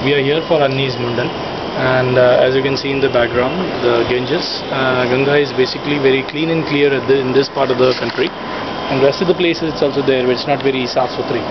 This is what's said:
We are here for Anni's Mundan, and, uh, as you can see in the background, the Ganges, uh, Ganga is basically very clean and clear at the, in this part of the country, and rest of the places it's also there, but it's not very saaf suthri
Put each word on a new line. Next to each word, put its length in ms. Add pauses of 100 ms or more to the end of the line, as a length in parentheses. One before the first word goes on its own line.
We 80
are 80
here 240
for 160
Anni's 400
Mundan, 240
and, 960
uh, 240
as 100
you 60
can 160
see 160
in 80
the 80
background, 480 (240)
the 240
Ganges, 640
uh, 400
Ganga 320
is 160
basically 400
very 320
clean 220
and 180
clear 240
at 160
the, 80
in 160
this 160
part 220
of 80
the 180
country, 320
and 720
rest 240
of 80
the 80
places 320
it's 80
also 240
there, 240
but 80
it's 100
not 140
very 240
saaf 320
suthri 240 (100)